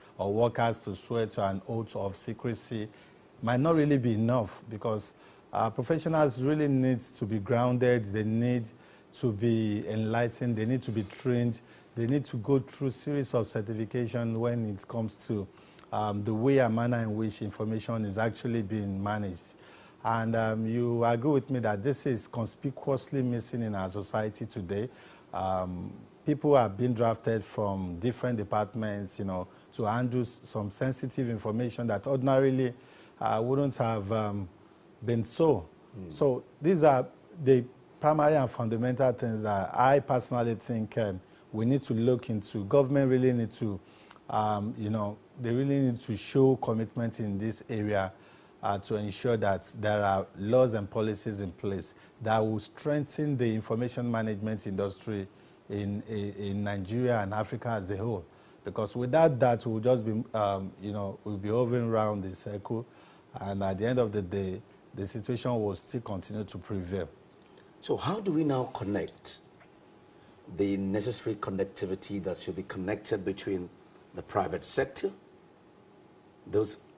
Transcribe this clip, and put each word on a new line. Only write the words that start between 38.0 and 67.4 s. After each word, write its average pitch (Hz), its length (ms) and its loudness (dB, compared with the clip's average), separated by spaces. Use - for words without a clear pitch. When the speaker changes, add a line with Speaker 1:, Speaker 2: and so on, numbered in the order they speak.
Speaker 1:
primary 151 360 6
and 131 120 4
fundamental 120 640 2
things 113 300 -2
that 101 340 0
I 135 220 6
personally 120 560 0
think, 110 420 -4
um, 101 220 0
we 110 140 0
need 135 160 2
to - 120 -2
look 120 360 2
into. 107 340 -4
Government 135 460 4
really 127 220 4
need 117 220 0
to, 101 260 -4
um, 107 480 0
you 104 120 -2
know, 107 280 -2
they 117 120 -2
really 139 280 2
need 123 220 2
to 110 140 -4
show 131 400 6
commitment 113 640 -2
in 104 180 -2
this 104 320 -4
area, 104 440 0
uh, 101 160 0
to 107 200 -4
ensure 104 400 0
that 98 260 2
there 104 260 2
are 98 220 2
laws 113 380 4
and 101 160 -2
policies 107 500 -2
in 90 120 -4
place 98 420 -6
that 110 180 4
will 110 180 2
strengthen 147 800 -2
the 117 180 2
information 120 560 -2
management 110 560 -2
industry 98 600 -4
in, 101 380 -4
in, 101 240 -4
in 101 320 -4
Nigeria 107 560 0
and 98 120 -2
Africa 110 360 -4
as 104 240 -2
a 101 40 -4
whole. 101 280 -4
Because 104 320 -4
without 135 420 4
that, 120 260 4
we'll 110 140 -2
just 120 260 4
be, 110 200 0
um, 98 380 0
you 104 100 -6
know, 98 300 -6
we'll 104 140 -6
be 101 140 -4
hovering 120 380 2
around 107 360 2
the 95 100 -6
circle, 107 500 -6
and 98 220 -4
at 95 160 0
the 107 80 0
end 123 140 2
of 113 100 2
the 101 120 -2
day, 95 380 -4
the 98 140 -6
situation 120 440 -4
will 101 140 -2
still - 240 -8
continue 104 420 -8
to 98 160 -10
prevail. 90 500 -6